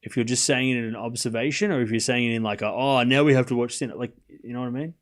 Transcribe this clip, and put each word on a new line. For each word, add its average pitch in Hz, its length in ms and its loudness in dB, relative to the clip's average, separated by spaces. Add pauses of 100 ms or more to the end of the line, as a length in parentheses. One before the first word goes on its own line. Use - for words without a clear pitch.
if - 140 -14
you're 120 100 2
just 120 200 0
saying 131 260 0
it 123 60 0
in 117 80 -2
an 113 100 -6
observation, 120 760 -2
or 143 100 0
if 113 100 0
you're 113 80 0
saying 120 320 0
it 117 40 0
in, 113 80 -2
like, 104 180 -2
a, 104 100 -2
Oh, 127 320 2
now 135 200 6
we 151 100 6
have 127 140 4
to 123 80 -2
watch 120 220 -2
Sin-, 120 180 -6
like, 120 180 -8 (140)
you - 260 -16
know 123 80 -8
what 127 60 -6
I 123 40 -6
mean? 147 300 -6